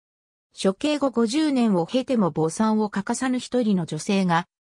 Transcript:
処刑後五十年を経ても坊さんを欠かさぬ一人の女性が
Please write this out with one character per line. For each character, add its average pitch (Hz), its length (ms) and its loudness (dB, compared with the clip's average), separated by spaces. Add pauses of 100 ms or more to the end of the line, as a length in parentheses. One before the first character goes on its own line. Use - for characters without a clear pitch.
(600)
処 190 140 2
刑 294 240 -2
後 277 140 0
五 233 160 2
十 302 240 0
年 233 240 2
を 170 100 2
経 247 200 -2
て 262 120 -2
も 180 140 2
坊 156 180 0
さ 220 200 0
ん 214 100 2
を 214 100 0
欠 196 160 -4
か 233 80 -4
さ 254 160 -4
ぬ 254 80 -2
一 247 240 -2
人 214 140 2
の 175 100 -2
女 156 140 -8
性 196 260 0
が 175 220 2 (160)